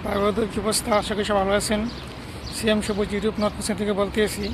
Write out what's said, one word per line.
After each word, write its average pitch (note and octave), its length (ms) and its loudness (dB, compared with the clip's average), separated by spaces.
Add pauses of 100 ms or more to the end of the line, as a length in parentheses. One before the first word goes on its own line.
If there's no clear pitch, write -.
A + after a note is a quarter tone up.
ভাই G#3 180 0
বোনদের G#3 300 2
কি - 120 -2
অবস্থা? G#3+ 260 0 (100)
আশা - 160 -4
করি G3+ 140 0
সবাই G3 140 4
ভালো G3 180 4
আছেন। G#3+ 180 0 (760)
সিএম G#3+ 300 2
সবুজ G#3 280 0
YouTube G#3 280 0
নর্থ G#3 160 0
মিশন G#3 220 -2
থেকে G#3 200 0
বলতে G3+ 260 0
আছি। G#3 280 -4